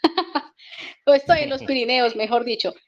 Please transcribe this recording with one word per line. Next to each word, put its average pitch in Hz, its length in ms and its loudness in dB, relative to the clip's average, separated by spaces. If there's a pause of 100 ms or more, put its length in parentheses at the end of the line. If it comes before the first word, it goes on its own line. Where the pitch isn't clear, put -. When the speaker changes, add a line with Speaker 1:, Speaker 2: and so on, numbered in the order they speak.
Speaker 1:
<laughs> 339 520 -2 (520)
O 285 60 8
estoy 285 260 4
en 285 100 -4
los 269 140 -6
Speaker 2:
<laughs> - 0 -
Speaker 1:
Pirineos, 240 520 0
mejor 220 280 0
dicho. 220 300 -4 (140)